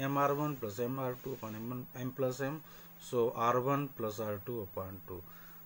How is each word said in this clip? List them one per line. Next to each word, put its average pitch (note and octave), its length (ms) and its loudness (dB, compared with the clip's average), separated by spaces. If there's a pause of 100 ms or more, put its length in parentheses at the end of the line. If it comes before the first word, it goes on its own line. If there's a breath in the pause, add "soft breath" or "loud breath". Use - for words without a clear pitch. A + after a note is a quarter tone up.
एम C#3 180 2
आर C#3+ 220 6
वन D3+ 220 2
plus G#2+ 180 -2
एम B2 200 2
आर B2+ 240 0
टू C3 120 -2
upon A2 180 -6
एम A2+ 160 -4
वन, B2+ 160 -4 (160)
M B2+ 160 -2
plus B2+ 300 0
M, D#3 100 -4 (520 loud breath)
so A#2+ 200 6 (160)
आर A#2+ 100 6 (120)
वन C#3 200 4 (120)
plus A2 260 -2
आर G#2 100 0 (100)
टू A#2+ 200 -2
upon F#2+ 420 -6
two। F2 140 -8 (440 loud breath)